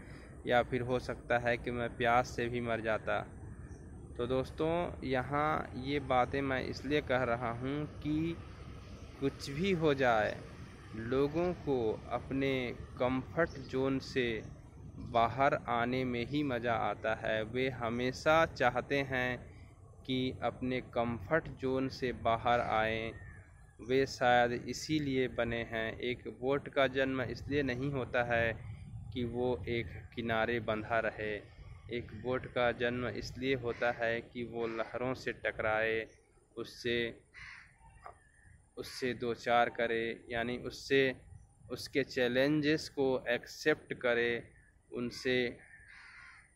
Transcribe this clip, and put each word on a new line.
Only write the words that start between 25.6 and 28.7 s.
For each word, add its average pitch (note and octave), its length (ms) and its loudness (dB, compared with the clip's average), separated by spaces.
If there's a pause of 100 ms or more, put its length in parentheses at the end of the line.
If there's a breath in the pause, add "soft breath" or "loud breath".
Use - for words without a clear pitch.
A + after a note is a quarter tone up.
हैं। A2+ 360 -4
एक A#2+ 280 -4
बोट B2+ 420 -2
का C3+ 180 4
जन्म C3 340 0
इसलिए B2 420 -2
नहीं C3 280 0
होता B2 320 0
है A#2 480 0 (420 loud breath)